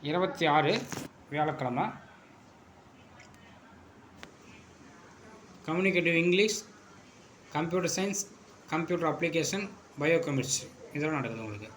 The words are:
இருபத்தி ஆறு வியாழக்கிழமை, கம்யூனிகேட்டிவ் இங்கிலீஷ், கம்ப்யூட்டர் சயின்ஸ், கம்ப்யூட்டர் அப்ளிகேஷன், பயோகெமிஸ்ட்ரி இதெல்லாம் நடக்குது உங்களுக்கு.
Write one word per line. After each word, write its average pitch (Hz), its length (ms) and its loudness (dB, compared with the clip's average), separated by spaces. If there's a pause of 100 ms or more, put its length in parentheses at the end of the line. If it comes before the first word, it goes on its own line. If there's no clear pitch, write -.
இருபத்தி 180 360 0 (100)
ஆறு 151 180 4 (560)
வியாழக்கிழமை, 143 560 -2 (3750)
கம்யூனிகேட்டிவ் 170 560 2
இங்கிலீஷ், 190 360 4 (960)
கம்ப்யூட்டர் 165 400 0
சயின்ஸ், 190 300 -2 (480)
கம்ப்யூட்டர் 165 400 0
அப்ளிகேஷன், 165 520 0 (380)
பயோகெமிஸ்ட்ரி 147 680 2 (260)
இதெல்லாம் 151 240 0
நடக்குது 113 260 -6
உங்களுக்கு. 107 320 -12